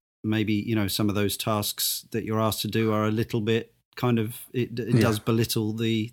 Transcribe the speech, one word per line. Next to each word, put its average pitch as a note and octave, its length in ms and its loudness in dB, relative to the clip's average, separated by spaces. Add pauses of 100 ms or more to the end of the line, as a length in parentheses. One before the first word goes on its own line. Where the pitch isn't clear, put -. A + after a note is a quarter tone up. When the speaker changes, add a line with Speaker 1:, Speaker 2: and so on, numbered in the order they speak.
(220)
Speaker 1:
maybe, A2 300 0
you G#2+ 240 0
know, G2+ 100 2
some G#2 220 0
of G2 80 0
those G2+ 200 0
tasks - 760 -2
that A2+ 120 -2
you're A2 160 0
asked A2 220 0
to A2 60 -2
do A2 240 0
are G#2+ 140 2
a G#2+ 40 2
little A2 300 -2
bit A2+ 340 0 (220)
kind A#2+ 240 2
of, A2 160 -4 (160)
it, A#2+ 260 -4
it A#2+ 160 0
Speaker 2:
Yeah. A#2 60 6
Speaker 1:
does A2 180 4
belittle A2+ 540 0
the, A2+ 400 0